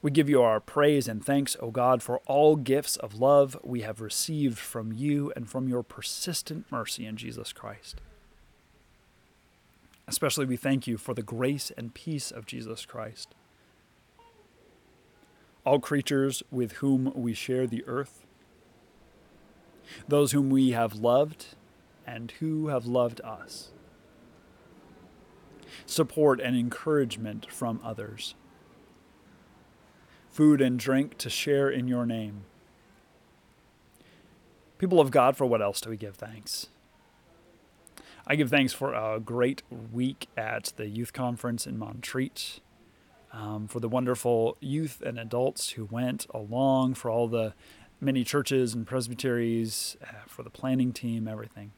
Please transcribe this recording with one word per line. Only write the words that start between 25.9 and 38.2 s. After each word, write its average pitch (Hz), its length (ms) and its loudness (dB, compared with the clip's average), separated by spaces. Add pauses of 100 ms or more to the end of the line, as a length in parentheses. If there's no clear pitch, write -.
and 123 160 0
encouragement 117 960 -2
from 117 320 -4
others. 107 500 -10 (2000)
Food 151 300 6
and 127 180 4
drink 135 400 0
to 123 100 -6
share 139 400 2
in 127 200 -2
your 123 180 0
name. 107 360 -6 (2250)
People 175 220 6
of 135 100 8
God, 131 260 8
for 139 80 2
what 117 160 4
else 101 200 0
do 110 100 -10
we 110 60 -6
give 101 200 -12
thanks? 107 520 -12 (1600)